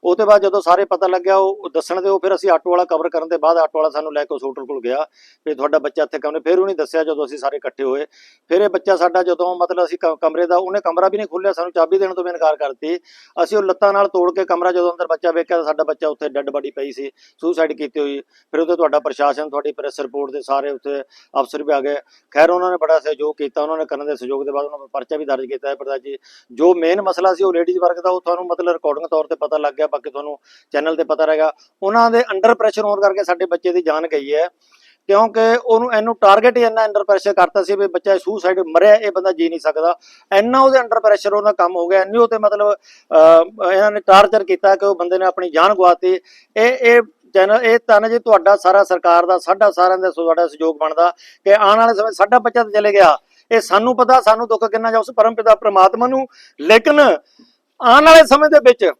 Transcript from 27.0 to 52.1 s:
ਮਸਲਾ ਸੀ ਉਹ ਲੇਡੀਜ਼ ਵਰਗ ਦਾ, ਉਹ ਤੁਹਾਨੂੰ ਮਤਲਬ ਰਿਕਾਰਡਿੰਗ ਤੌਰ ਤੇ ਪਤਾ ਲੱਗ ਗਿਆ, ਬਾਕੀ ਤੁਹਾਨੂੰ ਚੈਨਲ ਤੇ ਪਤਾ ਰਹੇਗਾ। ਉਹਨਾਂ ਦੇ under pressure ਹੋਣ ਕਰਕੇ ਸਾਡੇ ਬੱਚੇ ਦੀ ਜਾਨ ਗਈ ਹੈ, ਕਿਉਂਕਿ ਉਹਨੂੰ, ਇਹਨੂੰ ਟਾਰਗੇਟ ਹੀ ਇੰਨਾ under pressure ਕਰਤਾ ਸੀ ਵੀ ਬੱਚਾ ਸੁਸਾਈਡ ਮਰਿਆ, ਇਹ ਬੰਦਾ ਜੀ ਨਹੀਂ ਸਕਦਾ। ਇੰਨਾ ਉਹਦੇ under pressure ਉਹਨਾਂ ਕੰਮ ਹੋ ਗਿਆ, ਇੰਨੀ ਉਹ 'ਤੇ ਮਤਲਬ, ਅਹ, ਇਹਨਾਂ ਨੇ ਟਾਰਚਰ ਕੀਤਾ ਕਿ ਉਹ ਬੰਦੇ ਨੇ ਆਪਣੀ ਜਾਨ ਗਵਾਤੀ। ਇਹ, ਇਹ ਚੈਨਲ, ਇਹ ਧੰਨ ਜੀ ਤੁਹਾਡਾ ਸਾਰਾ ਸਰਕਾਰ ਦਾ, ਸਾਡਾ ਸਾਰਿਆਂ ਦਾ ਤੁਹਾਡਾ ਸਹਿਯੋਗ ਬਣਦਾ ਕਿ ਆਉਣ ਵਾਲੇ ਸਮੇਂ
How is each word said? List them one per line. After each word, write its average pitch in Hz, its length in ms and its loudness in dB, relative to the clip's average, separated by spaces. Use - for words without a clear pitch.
ਮਸਲਾ 185 320 -2
ਸੀ 175 100 -4
ਉਹ 190 100 0
ਲੇਡੀਜ਼ 170 240 -2
ਵਰਗ 175 180 0
ਦਾ, 175 140 -2
ਉਹ 180 120 -4
ਤੁਹਾਨੂੰ 175 240 -6
ਮਤਲਬ 175 280 -4
ਰਿਕਾਰਡਿੰਗ 151 340 -6
ਤੌਰ 156 200 -4
ਤੇ 165 80 -6
ਪਤਾ 151 220 -6
ਲੱਗ 147 160 -4
ਗਿਆ, 151 200 -4
ਬਾਕੀ 143 160 -10
ਤੁਹਾਨੂੰ 143 300 -14
ਚੈਨਲ 156 240 -4
ਤੇ 160 80 -4
ਪਤਾ 156 220 -2
ਰਹੇਗਾ। 156 280 0
ਉਹਨਾਂ 226 280 2
ਦੇ 233 60 0
under 226 340 0
pressure 214 360 -2
ਹੋਣ 202 140 -2
ਕਰਕੇ 196 220 0
ਸਾਡੇ 180 220 -4
ਬੱਚੇ 175 280 -4
ਦੀ 180 80 -2
ਜਾਨ 160 260 -4
ਗਈ 143 260 -6
ਹੈ, 160 140 -2
ਕਿਉਂਕਿ 220 320 2
ਉਹਨੂੰ, 233 280 0
ਇਹਨੂੰ 220 280 -2
ਟਾਰਗੇਟ 214 360 4
ਹੀ 240 60 2
ਇੰਨਾ 220 220 0
under 208 160 -2
pressure 196 340 0
ਕਰਤਾ 180 280 2
ਸੀ 190 120 -2
ਵੀ 196 120 -2
ਬੱਚਾ 180 300 -2
ਸੁਸਾਈਡ 185 420 -4
ਮਰਿਆ, 185 360 6
ਇਹ 220 160 -2
ਬੰਦਾ 185 200 -2
ਜੀ 165 180 -2
ਨਹੀਂ 165 100 -8
ਸਕਦਾ। 156 400 -2
ਇੰਨਾ 240 280 2
ਉਹਦੇ 269 180 4
under 226 180 -2
pressure 208 300 0
ਉਹਨਾਂ 208 160 0
ਕੰਮ 180 220 -2
ਹੋ 170 120 -4
ਗਿਆ, 190 140 2
ਇੰਨੀ 196 160 -4
ਉਹ 233 100 4
'ਤੇ 226 100 -4
ਮਤਲਬ, 208 340 0
ਅਹ, 170 1000 2
ਇਹਨਾਂ 208 200 2
ਨੇ 208 80 -6
ਟਾਰਚਰ 202 440 4
ਕੀਤਾ 190 320 2
ਕਿ 190 100 -4
ਉਹ 196 100 0
ਬੰਦੇ 175 220 -2
ਨੇ 185 80 -2
ਆਪਣੀ 180 240 -4
ਜਾਨ 165 240 4
ਗਵਾਤੀ। 180 360 2
ਇਹ, 185 120 0
ਇਹ 240 440 4
ਚੈਨਲ, 208 300 2
ਇਹ 226 240 2
ਧੰਨ 220 220 4
ਜੀ 233 100 0
ਤੁਹਾਡਾ 202 360 4
ਸਾਰਾ 196 280 4
ਸਰਕਾਰ 175 420 2
ਦਾ, 185 120 2
ਸਾਡਾ 196 340 0
ਸਾਰਿਆਂ 185 260 2
ਦਾ 185 120 -2
ਤੁਹਾਡਾ 165 380 0
ਸਹਿਯੋਗ 151 300 -4
ਬਣਦਾ 156 340 0
ਕਿ 196 100 4
ਆਉਣ 208 240 4
ਵਾਲੇ 226 160 4
ਸਮੇਂ 208 180 -2